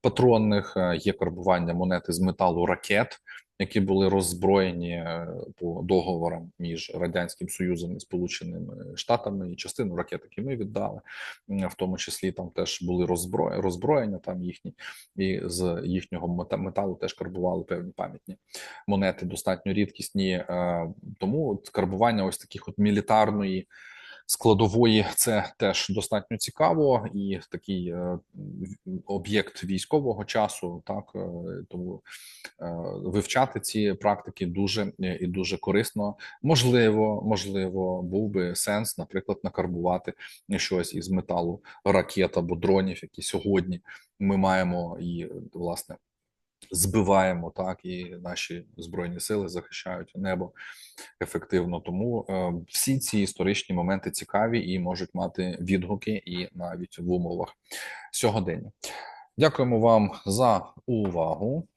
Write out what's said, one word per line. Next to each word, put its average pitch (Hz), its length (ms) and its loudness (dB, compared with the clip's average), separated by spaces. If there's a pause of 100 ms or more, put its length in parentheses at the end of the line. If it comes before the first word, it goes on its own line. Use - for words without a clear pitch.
патронних, 110 720 4
е, 90 200 2
є 95 160 0
карбування 87 600 0
монет 90 340 0
із 85 120 -2
металу 87 460 2
ракет, 101 540 0 (400)
які 101 200 0
були 95 280 4
роззброєні, 90 840 2
е, 85 360 -6 (280)
по 87 280 -6
договорам 85 720 0
між 82 360 -6
Радянським 87 540 -4
Союзом 87 480 -4
і 82 40 -12
Сполученими 90 960 -8
Штатами, 98 560 -2
і 87 40 -10
частину 92 400 -4
ракет, 87 280 -4
які 113 240 -8
ми 135 80 -2
віддали, 104 440 -4 (500)
м, 95 180 0
в - 60 -8
тому 92 220 -2
числі - 360 -4
там 90 180 -8
теж 85 320 -4
були 90 240 2
роззбро-, 90 540 0
роззброєння 101 580 0
там 92 240 -6
їхні, 87 320 -8 (420)
і 95 280 0
з 87 400 -2
їхнього 87 440 -2
мета-, 90 280 -2
металу 98 380 -2
теж 92 180 -6
карбували 90 520 -2
певні 87 320 -6
пам'ятні - 400 -10 (500)
монети, 95 400 2
достатньо 92 460 -2
рідкісні. 95 600 0
Е, 87 560 -2 (300)
тому 120 340 0
от - 160 -6
карбування 101 560 2
ось 92 140 -2
таких - 300 -14
от - 100 -10
мілітарної 104 880 4 (640)
складової, 107 840 6
це 107 440 2
теж 98 300 0
достатньо 101 480 -2
цікаво, 143 760 2
і 98 260 -2 (100)
такий, 90 380 -4
е, 90 300 -2 (160)
в-, 95 720 -10
об'єкт 101 580 0
військового 104 600 0
часу, 92 640 -2
так, 101 280 -8
е, 98 40 -6 (500)
тому, 90 340 -8 (580)
е, 85 140 -6 (200)
вивчати 98 640 0
ці 104 340 0
практики 98 520 -2
дуже, 98 460 0 (100)
е, 92 180 -2
і 90 60 -2
дуже 90 300 -2
корисно. 104 600 0 (260)
Можливо, 117 840 6
можливо, 92 760 0
був 98 280 0
би 90 240 0
сенс, 107 440 -2
наприклад, 95 440 -4
накарбувати 90 720 -2 (440)
щось 87 380 0
із 87 140 -6
металу 87 540 -2 (220)
ракет 95 540 4
або 87 180 -2
дронів, 95 460 2
які - 200 -16
сьогодні 92 580 0 (400)
ми 98 160 4
маємо 90 640 2
і, 87 280 -6 (240)
власне, 85 440 -6 (760)
збиваємо, 92 800 4
так, 92 340 -6
і 90 380 -10
наші 87 420 -8 (120)
Збройні 87 440 -6
Сили 101 280 -2
захищають 90 640 -10
небо 175 380 -2 (680)
ефективно. 87 600 -2
Тому, 104 480 -4
е, 92 240 -2 (160)
всі 135 300 0
ці 113 200 -2
історичні 95 560 0
моменти 92 360 0
цікаві 107 600 0
і 95 60 -2
можуть 90 360 -4
мати 90 460 -4
відгуки 95 680 -2
і 90 260 -6
навіть 87 460 -10
в 87 120 -4
умовах 87 460 -2 (560)
сьогодення. 101 600 0 (680)
Дякуємо 123 420 4
вам 110 320 8 (140)
за 107 400 4 (200)
увагу. 104 920 0